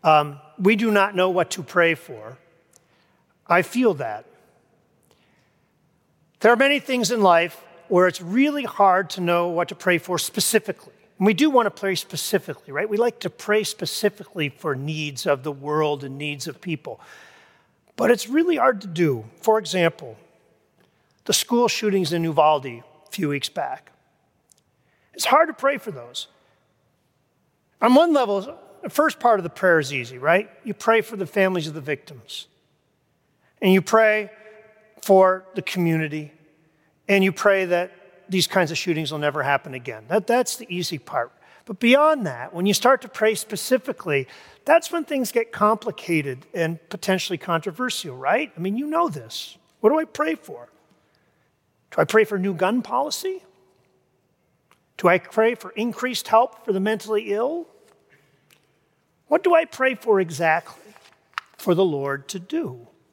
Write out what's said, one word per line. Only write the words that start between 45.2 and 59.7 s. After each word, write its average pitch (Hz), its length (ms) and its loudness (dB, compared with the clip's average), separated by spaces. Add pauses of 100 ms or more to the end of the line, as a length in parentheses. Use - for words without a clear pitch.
get 226 200 -2
complicated 170 1000 -2
and 165 240 -2 (100)
potentially 190 480 -4
controversial, 165 800 -6
right? 214 400 -2
I 165 40 -14
mean, 190 160 -4
you 277 100 -4
know 320 220 0
this. 123 500 -12 (220)
What - 100 4
do 311 80 2
I - 60 -2
pray - 320 -4
for? 120 320 -18 (1200)
Do - 100 -2
I 160 40 4
pray 220 200 4
for 208 140 -4
new 190 160 -2
gun 190 260 0
policy? 302 640 -4 (1500)
Do 180 120 2
I 180 100 6
pray 226 360 0
for 190 180 -14
increased 233 560 -6
help - 360 4
for 220 80 -2
the 190 80 0
mentally 214 520 -2
ill? 285 340 -4 (1600)
What 330 160 0
do 349 120 4
I 330 100 6
pray 262 300 -2